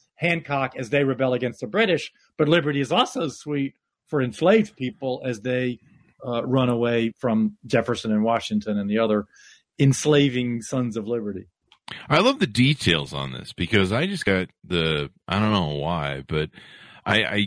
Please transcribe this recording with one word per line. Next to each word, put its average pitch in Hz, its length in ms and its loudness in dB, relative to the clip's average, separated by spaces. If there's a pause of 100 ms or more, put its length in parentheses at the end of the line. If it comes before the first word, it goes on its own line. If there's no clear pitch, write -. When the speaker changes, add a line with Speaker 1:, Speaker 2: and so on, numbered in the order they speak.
(160)
Speaker 1:
Hancock 143 600 -2
as 117 120 -8
they 143 140 2
rebel 131 300 0
against 120 280 -4
the 123 60 -8
British, 185 440 0 (260)
but 151 120 2
liberty 147 320 2
is 127 100 -2
also 214 380 0
sweet 143 440 -6 (340)
for 143 140 0
enslaved 185 540 2
people 131 500 -6
as 117 160 -4
they, 127 380 -2 (460)
uh, 120 200 -2
run 127 240 2
away 117 480 2
from 110 480 0
Jefferson 113 460 0
and 107 120 2
Washington 110 540 -2
and 101 120 -4
the 107 100 0
other 107 260 2 (540)
enslaving 131 840 2
sons 120 360 -4
of 104 100 -6
liberty. 104 400 -6 (600)
Speaker 2:
I 151 100 4
love 262 200 2
the 185 80 2
details 101 640 2
on 67 200 -6
this 76 200 -14
because 95 380 2
I 135 160 0
just 196 180 -6
got 92 220 0 (160)
the, 80 460 -2 (180)
I - 120 0
don't 107 120 2
know 80 240 0
why, 71 520 -4
but 78 220 -2 (560)
I, 101 180 2
I, - 120 -4 (120)